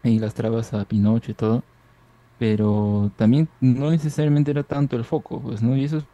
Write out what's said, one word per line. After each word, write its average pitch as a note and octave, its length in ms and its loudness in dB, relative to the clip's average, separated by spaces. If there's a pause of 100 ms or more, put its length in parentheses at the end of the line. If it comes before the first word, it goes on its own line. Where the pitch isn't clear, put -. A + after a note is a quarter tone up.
ahí A2+ 160 2
las G#2+ 140 -4
trabas A2+ 400 -4
a G2+ 100 -2
Pinocho A2 480 0
y - 20 -8
todo, A2+ 300 0 (760)
pero G#2 760 0
también C#3 320 4 (120)
no C3 300 2
necesariamente D3 600 0
era C#3+ 100 -2
tanto C#3+ 340 -4
el A#2 80 -4
foco, - 360 -6
pues, A2+ 220 -6
¿no? B2 140 2
Y C3+ 80 0
eso D#3 140 -4
es D3 160 -8